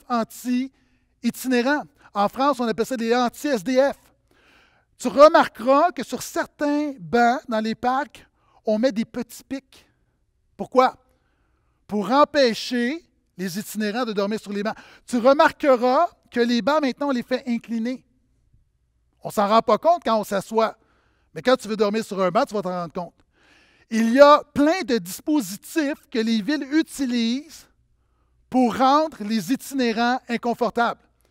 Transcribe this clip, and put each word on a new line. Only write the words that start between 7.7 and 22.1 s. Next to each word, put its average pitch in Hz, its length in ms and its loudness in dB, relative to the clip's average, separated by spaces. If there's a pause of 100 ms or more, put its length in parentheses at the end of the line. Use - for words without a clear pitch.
parcs, 254 520 -6 (380)
on 214 140 0
met 262 120 2
des 214 140 -4
petits - 380 -12
pics. - 440 -14 (680)
Pourquoi ? 247 400 -2 (920)
Pour 202 240 -6
empêcher 269 960 0 (320)
les 180 200 -8
itinérants 214 460 -6
de 226 80 -6
dormir 202 300 -4
sur 196 100 -14
les 202 120 -6
bancs. 208 120 -6 (300)
Tu 254 120 -4
remarqueras 269 880 4 (220)
que 240 120 -2
les 240 200 2
bancs, 294 200 2
maintenant, 285 280 -2
on - 20 0
les 240 120 -2
fait 254 240 -6
incliner. 233 560 -6 (1200)
On 254 60 -12
s'en 208 180 0
rend 220 140 4
pas 214 160 2
compte 330 260 2
quand 226 160 0
on 196 60 -4
s'assoit. 214 520 -4 (560)
Mais 160 80 -12
quand 254 140 2
tu 233 120 -8
veux 214 100 -6
dormir 214 260 0
sur 190 180 -6